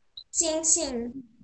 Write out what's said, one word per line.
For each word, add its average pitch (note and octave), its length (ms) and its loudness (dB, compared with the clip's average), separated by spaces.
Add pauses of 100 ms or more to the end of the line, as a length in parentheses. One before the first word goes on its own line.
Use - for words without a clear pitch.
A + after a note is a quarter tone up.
(320)
Sim, D#4+ 320 0
sim. C4 600 0 (200)